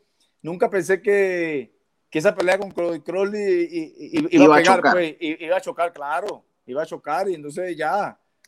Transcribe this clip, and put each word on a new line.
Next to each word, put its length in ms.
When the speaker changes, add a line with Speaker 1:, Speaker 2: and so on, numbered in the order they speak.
Speaker 1:
nunca 280
pensé 320
que, 720
que 100
esa 160
pelea 240
con 100
Cody 300
Crowley 420
i-, 360
i-, 420
i-, 160
iba 100
Speaker 2:
Iba 100
Speaker 1:
a 20
Speaker 2:
a 40
Speaker 1:
pegar, 160
Speaker 2:
chocar. 160
Speaker 1:
pues, 260
i-, 260
iba 120
a 40
chocar, 320
claro, 500
iba 160
a 20
chocar, 440
y 40
entonces 420
ya 400